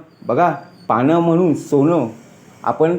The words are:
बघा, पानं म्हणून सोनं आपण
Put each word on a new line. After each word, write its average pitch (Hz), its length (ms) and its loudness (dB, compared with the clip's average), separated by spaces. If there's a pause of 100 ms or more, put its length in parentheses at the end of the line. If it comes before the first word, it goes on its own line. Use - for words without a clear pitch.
(260)
बघा, 147 280 0 (340)
पानं 135 300 2
म्हणून 170 360 2
सोनं 143 520 0 (580)
आपण 160 340 0